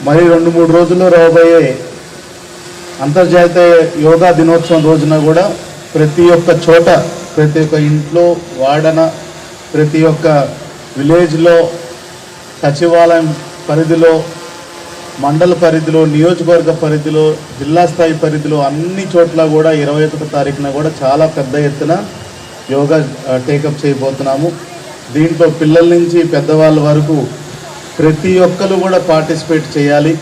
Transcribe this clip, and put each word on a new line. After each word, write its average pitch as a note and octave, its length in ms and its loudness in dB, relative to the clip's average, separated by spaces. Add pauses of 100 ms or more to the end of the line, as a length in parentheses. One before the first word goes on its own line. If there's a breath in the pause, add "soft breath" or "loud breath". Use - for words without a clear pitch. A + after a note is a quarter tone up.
మరి D#3 260 4
రెండు E3 200 2
మూడు E3 220 2
రోజుల్లో F3 360 2
రాబోయే E3 720 4 (1200)
అంతర్జాతీయ E3+ 1000 2
యోగా E3 280 4
దినోత్సవం E3 520 2
రోజున D3+ 420 2
కూడా E3 280 2 (400)
ప్రతి D#3 280 0
ఒక్క E3+ 280 4 (200)
చోట, E3+ 200 4 (480)
ప్రతి D3+ 220 0
ఒక్క D#3 140 0
ఇంట్లో, D3+ 640 0 (220)
వాడన, D#3 540 0 (640)
ప్రతి D#3 300 0
ఒక్క D#3+ 240 0 (680)
విలేజ్లో, E3 720 2 (920)
సచివాలయం E3 720 2 (340)
పరిధిలో, D#3+ 540 2 (960)
మండల D#3 340 2
పరిధిలో, D#3+ 520 0
నియోజకవర్గ D#3+ 680 2
పరిధిలో, D#3 560 -2
జిల్లా D#3 540 -2
స్థాయి D#3+ 280 0
పరిధిలో D3+ 480 -2
అన్ని E3 440 -4 (120)
చోట్ల D#3+ 280 2
కూడా D#3 260 2
ఇరవై D3 340 0
ఒకటో D3+ 200 -6
తారీఖున C#3+ 440 -4
కూడా D3+ 220 -4 (120)
చాలా C#3+ 220 2
పెద్ద C#3 300 -4
ఎత్తున D3 420 -2 (760)
యోగా, C#3+ 440 -2 (140)
ఆ, C3 80 -2 (100)
టేకప్ D3 380 -4
చేయబోతున్నాము. C#3 640 -2 (640)
దీంట్లో D#3+ 360 2
పిల్లల D#3+ 360 2
నుంచి E3+ 380 2
పెద్దవాళ్ళ D#3 560 2
వరకు D3 460 0 (720)
ప్రతి D#3+ 400 0
ఒక్కరు F#3+ 360 0
కూడా F#3 240 0
పార్టిసిపేట్ D#3 800 -2
చేయాలి. D3 440 0